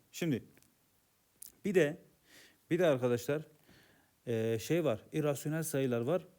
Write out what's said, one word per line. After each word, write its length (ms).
Şimdi 320
bir 100
de, 220
bir 100
de 60
arkadaşlar, 580
e, 320
şey 260
var, 160
irrasyonel 500
sayılar 380
var. 260